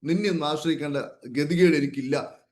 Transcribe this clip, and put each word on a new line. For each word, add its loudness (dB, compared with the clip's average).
നിന്നെ 0
ഒന്നും -2
ആശ്രയിക്കേണ്ട -2
ഗതികേട് 4
എനിക്കില്ല" -4